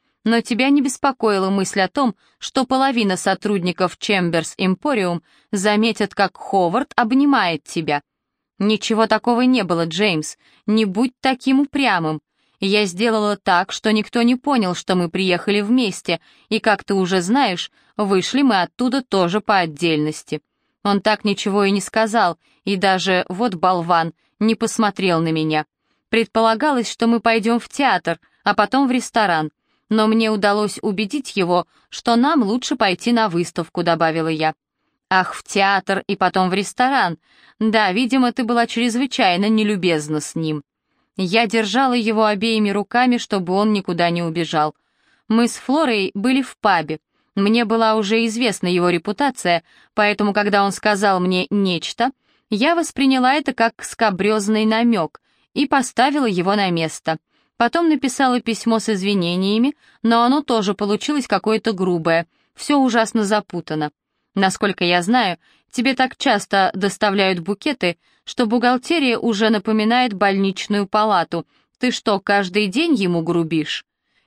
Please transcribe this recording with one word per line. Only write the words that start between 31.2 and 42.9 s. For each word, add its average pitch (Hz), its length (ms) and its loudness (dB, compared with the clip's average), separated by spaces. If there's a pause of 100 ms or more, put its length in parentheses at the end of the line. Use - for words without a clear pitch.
его, 175 320 0 (220)
что - 260 -2
нам 269 280 2
лучше 247 320 -2
пойти 202 360 0
на 226 160 2
выставку», 170 560 -4
добавила 160 440 0
я. 156 260 -2 (560)
«Ах, 185 260 0
в - 80 -16
театр 196 640 -2
и 196 80 -2
потом 185 340 0
в 175 40 -2
ресторан. 208 640 -2 (420)
Да, 214 320 2
видимо, 247 400 2
ты 247 120 -4
была 233 220 0
чрезвычайно 226 840 0
нелюбезна 175 720 0
с - 140 -10
ним». 156 300 -4 (540)
Я 196 280 0
держала 226 480 0
его 220 320 0
обеими 214 460 0
руками, 240 460 0